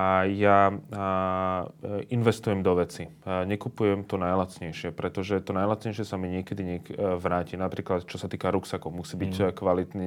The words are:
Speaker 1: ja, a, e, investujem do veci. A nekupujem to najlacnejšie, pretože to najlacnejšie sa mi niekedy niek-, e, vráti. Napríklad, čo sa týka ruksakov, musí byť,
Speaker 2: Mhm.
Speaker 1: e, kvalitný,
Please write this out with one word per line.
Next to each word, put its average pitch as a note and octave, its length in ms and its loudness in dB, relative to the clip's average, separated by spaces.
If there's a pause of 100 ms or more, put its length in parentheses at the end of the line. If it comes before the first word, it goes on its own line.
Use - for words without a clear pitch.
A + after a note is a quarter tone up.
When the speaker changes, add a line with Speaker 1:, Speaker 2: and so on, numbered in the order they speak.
(240)
Speaker 1:
ja, G2+ 360 6 (360)
a, G2+ 100 -4 (680)
e, G2+ 320 -6
investujem A2+ 560 2
do F#2 80 6
veci. F2 400 0 (160)
A F#2 160 0
nekupujem G2+ 640 0
to G2+ 80 -4
najlacnejšie, F2+ 800 -2
pretože F#2+ 480 -2
to - 80 -6
najlacnejšie G#2 560 0
sa - 80 -6
mi F#2 160 -4
niekedy F#2 320 -4
niek-, F2 240 -6
e, F#2 320 -2
vráti. F2 400 -2
Napríklad, F#2 480 -2
čo - 80 -12
sa F#2+ 160 -6
týka F#2+ 160 -2
ruksakov, F2+ 480 -2
musí F2 240 -10
byť, F#2+ 140 -2
Speaker 2:
Mhm. F#2+ 100 0
Speaker 1:
e, F#2 80 2
kvalitný, F#2 560 0